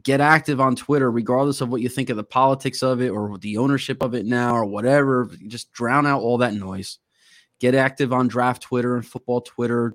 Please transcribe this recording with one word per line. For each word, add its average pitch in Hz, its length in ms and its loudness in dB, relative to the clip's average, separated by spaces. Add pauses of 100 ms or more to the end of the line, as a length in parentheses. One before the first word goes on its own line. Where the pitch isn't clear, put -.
get 135 160 2
active 147 400 4
on 131 160 4
Twitter, 135 360 0
regardless 123 500 0
of 123 80 -2
what 120 120 -2
you 123 80 -2
think 135 200 -4
of 120 80 -2
the 107 60 -6
politics 135 580 0
of 131 200 0
it 127 80 0
or 104 280 -4
the 104 200 -6
ownership 135 440 0
of 123 140 -2
it 110 100 -4
now 120 300 0
or 117 100 0
whatever. 123 640 2 (180)
Just 113 260 -14
drown 131 340 0
out 139 140 0
all 117 180 0
that 120 160 2
noise. 95 420 -8 (640)
Get 123 160 2
active 131 360 0
on 127 160 2
draft 123 360 0
Twitter 123 320 -2
and 120 100 -6
football 123 360 -6
Twitter. 120 540 -2